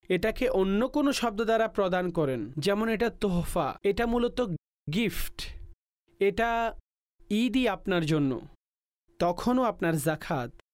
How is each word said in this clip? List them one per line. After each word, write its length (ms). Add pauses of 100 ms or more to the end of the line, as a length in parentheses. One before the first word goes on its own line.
এটাকে 400
অন্য 380
কোনো 260
শব্দ 320
দ্বারা 220
প্রদান 440
করেন, 460
যেমন 320
এটা 200
তোহফা, 760
এটা 220
মূলত 360 (520)
গিফট, 480 (760)
এটা 560 (540)
ঈদই 380
আপনার 380
জন্য, 360 (760)
তখনও 440
আপনার 340
জাকাত 540 (220)